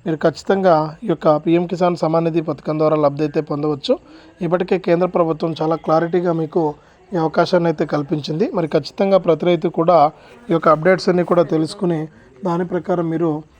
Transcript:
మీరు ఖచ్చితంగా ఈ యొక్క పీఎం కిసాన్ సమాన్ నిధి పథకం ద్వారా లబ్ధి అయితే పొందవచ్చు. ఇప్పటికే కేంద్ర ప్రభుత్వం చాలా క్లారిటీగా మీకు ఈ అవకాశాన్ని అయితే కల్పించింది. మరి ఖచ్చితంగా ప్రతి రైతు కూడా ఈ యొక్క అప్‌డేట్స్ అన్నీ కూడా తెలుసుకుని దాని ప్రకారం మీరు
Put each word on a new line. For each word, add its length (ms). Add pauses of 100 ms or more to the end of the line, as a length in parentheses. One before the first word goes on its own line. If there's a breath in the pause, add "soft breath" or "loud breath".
మీరు 180
ఖచ్చితంగా 800
ఈ 40
యొక్క 300
పీఎం 280
కిసాన్ 300
సమాన్ 300
నిధి 160
పథకం 380
ద్వారా 160
లబ్ధి 280
అయితే 180
పొందవచ్చు. 580 (420 loud breath)
ఇప్పటికే 360
కేంద్ర 300
ప్రభుత్వం 540
చాలా 140
క్లారిటీగా 580
మీకు 420 (380 soft breath)
ఈ 40
అవకాశాన్ని 520
అయితే 160
కల్పించింది. 680
మరి 140
ఖచ్చితంగా 500
ప్రతి 280
రైతు 220
కూడా 440 (380 loud breath)
ఈ 40
యొక్క 160
అప్‌డేట్స్ 400
అన్నీ 140
కూడా 200
తెలుసుకుని 640 (380 loud breath)
దాని 200
ప్రకారం 440
మీరు 340 (160)